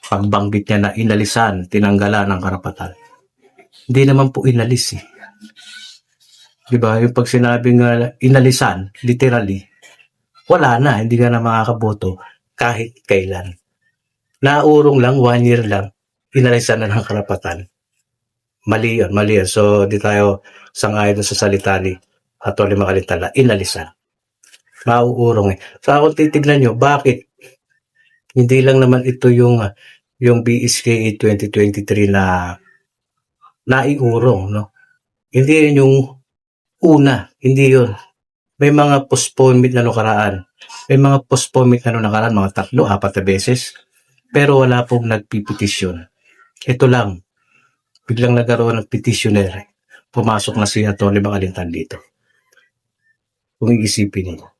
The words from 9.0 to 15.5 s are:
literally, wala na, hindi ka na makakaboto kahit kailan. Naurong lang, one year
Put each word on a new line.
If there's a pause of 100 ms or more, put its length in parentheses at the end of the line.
literally, (800)
wala
na,
hindi
ka
na
makakaboto (320)
kahit
kailan. (880)
Naurong
lang,
one
year